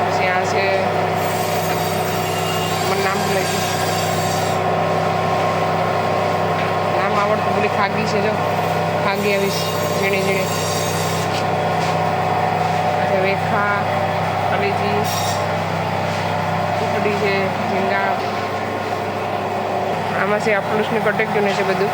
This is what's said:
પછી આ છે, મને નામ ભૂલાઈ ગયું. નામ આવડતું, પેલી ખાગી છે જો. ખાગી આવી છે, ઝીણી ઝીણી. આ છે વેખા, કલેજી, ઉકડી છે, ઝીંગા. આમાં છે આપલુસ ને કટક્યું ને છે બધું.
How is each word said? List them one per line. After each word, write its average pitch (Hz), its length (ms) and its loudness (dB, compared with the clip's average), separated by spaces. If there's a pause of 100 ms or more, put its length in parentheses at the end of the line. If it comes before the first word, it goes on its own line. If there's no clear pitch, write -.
પછી 190 240 2
આ 185 120 2
છે, 190 440 0 (2000)
મને 196 200 0
નામ 196 140 0
ભૂલાઈ 202 260 0
ગયું. - 440 0 (3000)
નામ 202 240 2
આવડતું, 202 340 2
પેલી 202 140 2
ખાગી 202 360 0
છે 214 160 2
જો. 214 120 2 (720)
ખાગી 202 300 2
આવી 196 160 2
છે, 196 500 0
ઝીણી 196 220 2
ઝીણી. 190 240 2 (2500)
આ - 40 2
છે 190 180 2
વેખા, 202 540 0 (760)
કલેજી, 202 500 0 (1800)
ઉકડી 208 300 0
છે, 196 360 0
ઝીંગા. 196 680 0 (2000)
આમાં 208 180 2
છે 214 140 2
આપલુસ 208 380 0
ને 220 80 2
કટક્યું 208 440 2
ને 196 80 2
છે 202 100 0
બધું. 190 320 2